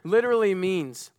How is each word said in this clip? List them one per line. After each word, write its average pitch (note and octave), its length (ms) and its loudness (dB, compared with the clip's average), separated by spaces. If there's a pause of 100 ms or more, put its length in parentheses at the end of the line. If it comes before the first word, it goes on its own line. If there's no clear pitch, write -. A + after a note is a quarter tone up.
literally A3 500 2
means F#3 640 -4